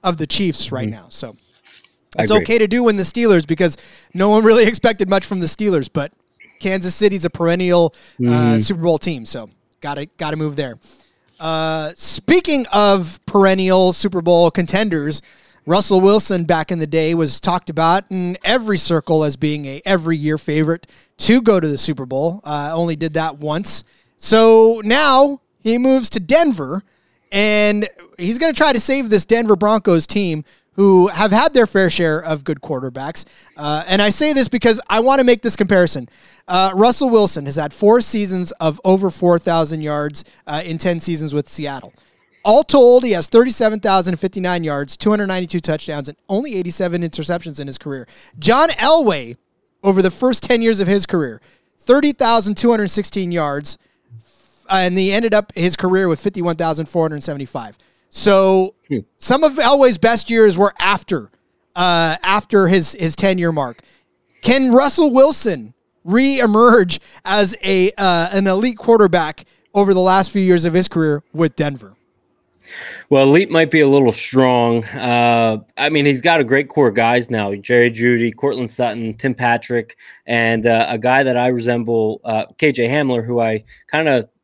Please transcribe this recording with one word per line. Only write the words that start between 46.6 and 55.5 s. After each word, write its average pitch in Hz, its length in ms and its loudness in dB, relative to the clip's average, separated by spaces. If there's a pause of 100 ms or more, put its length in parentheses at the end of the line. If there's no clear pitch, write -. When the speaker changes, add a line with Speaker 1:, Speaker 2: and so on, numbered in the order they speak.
Speaker 1:
interceptions 160 580 -8
in 139 80 -12
his 131 100 -12
career. 135 300 -14 (320)
John 262 300 2
Elway, 214 680 0 (480)
over 190 180 2
the 180 100 2
first 247 320 -2
ten 233 180 0
years 226 180 0
of 190 80 -2
his 196 180 0
career, 135 360 -6 (380)
thirty 285 340 2
thousand 226 420 0
two 240 160 0
hundred 214 200 0
sixteen 190 420 -4
yards, 147 440 -6 (920)
uh, 190 60 0
and 180 220 0
he 190 140 0
ended 220 220 0
up 214 200 0